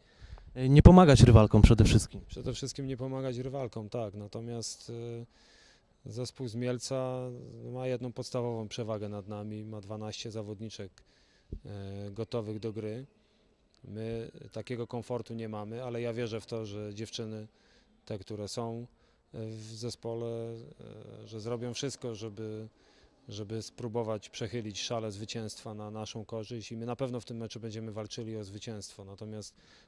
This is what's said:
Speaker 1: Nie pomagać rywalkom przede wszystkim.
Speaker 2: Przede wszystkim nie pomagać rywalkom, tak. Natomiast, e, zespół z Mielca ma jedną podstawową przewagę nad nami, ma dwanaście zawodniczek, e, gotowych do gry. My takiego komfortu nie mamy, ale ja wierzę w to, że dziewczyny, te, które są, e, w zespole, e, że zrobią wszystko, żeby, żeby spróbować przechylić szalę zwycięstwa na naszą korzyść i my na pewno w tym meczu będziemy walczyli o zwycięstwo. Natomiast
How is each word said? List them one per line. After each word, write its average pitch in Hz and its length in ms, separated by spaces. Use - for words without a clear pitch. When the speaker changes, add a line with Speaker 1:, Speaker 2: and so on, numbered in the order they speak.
Speaker 1:
Nie 143 120
pomagać 180 400
rywalkom 110 400
przede 110 220
wszystkim. - 440
Speaker 2:
Przede - 260
wszystkim 135 340
nie 131 100
pomagać 131 400
rywalkom, 127 520
tak. 110 240
Natomiast, 113 800
e, - 60
zespół 123 360
z 107 80
Mielca 127 640
ma 127 140
jedną 123 240
podstawową 120 560
przewagę 107 420
nad 101 180
nami, 107 380
ma 107 160
dwanaście 107 500
zawodniczek, 104 600
e, 101 460
gotowych 107 480
do 110 140
gry. 110 320
My 113 480
takiego 113 360
komfortu 117 460
nie 113 160
mamy, 107 340
ale 120 180
ja 117 120
wierzę 113 280
w - 40
to, 113 200
że 104 280
dziewczyny, 110 540
te, 107 140
które 104 280
są, 117 400
e, 113 140
w 110 280
zespole, 117 520
e, 110 40
że 110 120
zrobią 117 340
wszystko, 123 420
żeby, 107 520
żeby 107 320
spróbować 110 680
przechylić 110 520
szalę 110 300
zwycięstwa 107 600
na 107 180
naszą 107 340
korzyść 113 460
i 117 60
my 113 80
na 120 100
pewno 123 240
w - 60
tym 117 120
meczu 113 220
będziemy 110 320
walczyli 110 460
o 107 60
zwycięstwo. 101 640
Natomiast 107 500